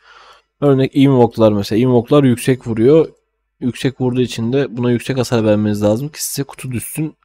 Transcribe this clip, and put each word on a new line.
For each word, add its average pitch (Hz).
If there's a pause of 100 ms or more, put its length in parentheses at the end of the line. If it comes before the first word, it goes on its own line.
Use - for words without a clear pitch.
(600)
Örnek 135
Invoke'lar 120
mesela. 101
Invoke'lar 127
yüksek 127
vuruyor. 123 (520)
Yüksek 226
vurduğu 127
için 117
de 131
buna 123
yüksek 123
hasar 117
vermeniz 104
lazım 107
ki -
size -
kutu -
düşsün. 151